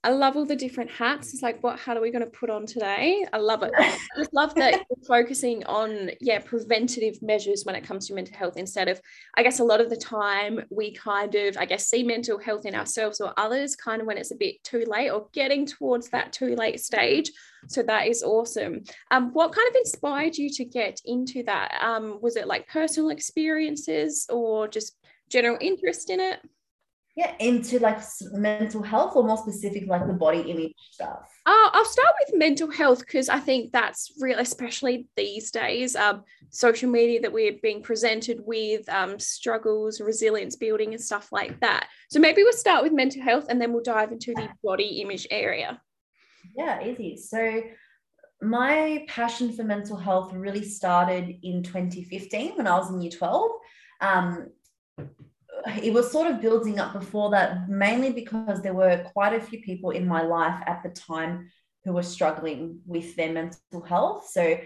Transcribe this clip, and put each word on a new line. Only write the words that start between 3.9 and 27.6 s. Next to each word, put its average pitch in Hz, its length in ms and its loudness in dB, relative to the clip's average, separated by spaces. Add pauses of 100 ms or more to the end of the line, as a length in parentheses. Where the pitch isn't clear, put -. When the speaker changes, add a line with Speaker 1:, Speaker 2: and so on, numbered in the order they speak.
Speaker 1:
just - 160 -4
love 294 220 2
that 277 200 6
you're 370 300 -4
focusing 240 600 2
on, 214 460 -2 (100)
yeah, 220 180 2
preventative 220 840 -2
measures 202 440 0
when 190 100 -4
it - 80 -6
comes 196 240 -8
to 202 60 -10
mental 185 240 -10
health 180 180 -6
instead 190 320 -4
of, 185 140 -2 (340)
I 233 80 4
guess, 254 160 4
a 240 60 4
lot 214 160 6
of 233 80 2
the 226 80 -4
time 208 720 -2
we 208 240 -4
kind 208 420 -2
of, 202 220 2
I 180 80 0
guess, 180 240 -2
see 247 140 4
mental 233 360 0
health 214 260 -4
in 196 100 -6
ourselves 208 440 -2
or 196 160 -4
others 262 400 0
kind 220 240 -4
of 220 80 -4
when 208 100 -4
it's - 140 -8
a 262 60 -10
bit - 260 -4
too 233 240 -2
late 226 220 0
or 214 240 -4
getting 277 320 0
towards 254 460 -2
that - 200 -2
too 247 240 -2
late 226 240 -2
stage. 240 500 2 (380)
So 247 160 -2
that 214 240 2
is 233 160 0
awesome. 214 600 0 (280)
Um, 247 220 2
what 330 180 4
kind 466 160 4
of 480 80 2
inspired 311 640 0
you 285 140 -2
to 262 120 -6
get 240 400 -4
into 254 400 -4
that? 202 380 -2
Um, 220 400 -2
was 233 160 0
it, 185 100 -4
like, - 220 -4
personal 311 400 0
experiences 311 1200 -2
or 220 400 0
just 220 260 -8 (340)
general 240 300 4
interest - 500 -2
in 370 120 0
it? 370 180 -2 (760)
Speaker 2:
Yeah, 226 240 -2
into, 240 400 2